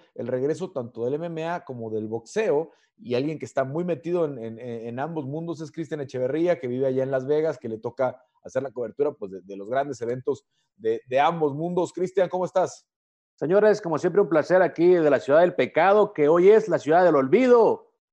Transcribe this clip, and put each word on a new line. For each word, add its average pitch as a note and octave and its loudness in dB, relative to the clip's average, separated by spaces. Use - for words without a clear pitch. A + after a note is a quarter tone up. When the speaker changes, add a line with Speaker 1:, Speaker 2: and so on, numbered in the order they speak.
Speaker 1:
el A#2+ -10
regreso C#3 -4
tanto A#2 -10
del C3 -2
M D#3+ -8
M E3 -8
A E3+ -8
como A#2 -12
del G#2+ -6
boxeo, D#3 -4
y A#2+ -6
alguien C#3+ -4
que B2+ -10
está C3+ -4
muy C#3+ -6
metido E3+ -4
en, C#3+ -8
en, A2+ -12
en A#2 -10
ambos D#3 -8
mundos D#3 -10
es D3+ -14
Cristian D#3 -10
Echeverría, D3 -2
que C3 -8
vive B2+ -2
allá C3 0
en C3 -4
Las C3 -4
Vegas, D3+ -2
que A#2+ -14
le A2 -8
toca B2 -6
hacer B2+ -6
la C3+ -10
cobertura, B2 -4
pues, G2 -12
de, F#2+ -14
de G2 -16
los G2 -12
grandes C3+ -4
eventos B2+ -6
de, A2+ -4
de B2+ 0
ambos D3+ 2
mundos. F3 -2
Cristian, F3+ 0
¿cómo F#3 -4
estás? E3+ -2
Speaker 2:
Señores, G#3 2
como E3 -4
siempre, F3 0
un G3+ 0
placer E3+ 2
aquí E3+ 2
de E3+ 4
la C3 4
ciudad C#3+ 4
del F3 4
pecado, F#3+ 2
que D3 2
hoy F3 6
es G#3+ 6
la D#3+ 0
ciudad D#3+ 4
del E3 6
olvido. F#3+ 4